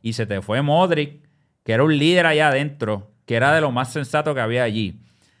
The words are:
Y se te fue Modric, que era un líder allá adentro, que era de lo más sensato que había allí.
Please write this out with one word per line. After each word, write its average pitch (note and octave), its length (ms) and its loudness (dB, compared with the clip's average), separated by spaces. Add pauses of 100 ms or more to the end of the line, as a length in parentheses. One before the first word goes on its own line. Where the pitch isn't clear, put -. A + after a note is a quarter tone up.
Y A2+ 120 -4
se A2+ 120 -4
te G2 160 -4
fue B2 220 -2
Modric, D3+ 580 0 (420)
que A2 100 -2
era B2 100 4
un D#3 120 4
líder E3 300 4
allá D#3 220 2
adentro, C3+ 640 -2 (160)
que A#2 80 -2
era C3 180 2
de D#3+ 80 2
lo C#3+ 100 0
más B2 220 -4
sensato D3+ 400 -4
que C3 80 -4
había A#2 220 -2
allí. A2 360 -4 (400)